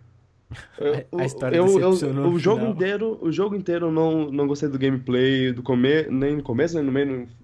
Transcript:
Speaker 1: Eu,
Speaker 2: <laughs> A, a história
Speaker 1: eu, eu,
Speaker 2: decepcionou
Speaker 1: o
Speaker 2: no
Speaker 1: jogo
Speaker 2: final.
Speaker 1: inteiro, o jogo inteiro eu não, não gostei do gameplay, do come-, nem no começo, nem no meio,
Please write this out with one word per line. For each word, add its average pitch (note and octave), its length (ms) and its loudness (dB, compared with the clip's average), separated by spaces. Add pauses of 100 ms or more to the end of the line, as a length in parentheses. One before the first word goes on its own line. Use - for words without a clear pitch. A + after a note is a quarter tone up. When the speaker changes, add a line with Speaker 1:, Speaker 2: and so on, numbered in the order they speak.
(800)
Speaker 1:
Eu, D3 300 -2
Speaker 2:
<laughs> F3 100 -8
A, F3+ 40 -2
a - 20 -2
história C3+ 320 -2
Speaker 1:
eu, F3+ 100 4
eu, F#3 260 4
Speaker 2:
decepcionou C#3 340 0
Speaker 1:
o - 60 4
Speaker 2:
no E3+ 60 0
Speaker 1:
jogo F#3+ 200 2
Speaker 2:
final. A3 160 -2
Speaker 1:
inteiro, G3+ 480 -2
o E3 100 -2
jogo G3 240 -2
inteiro E3+ 300 -2
eu D#3+ 60 0
não, D#3+ 380 0
não C#3+ 160 0
gostei C#3+ 220 -2
do C3+ 100 -4
gameplay, C3 720 2
do A#2+ 100 -8
come-, C3+ 480 2
nem C#3 260 -2
no C#3+ 60 -4
começo, D3 340 -2
nem D3+ 80 -2
no C3+ 80 -2
meio, C3 360 -2 (160)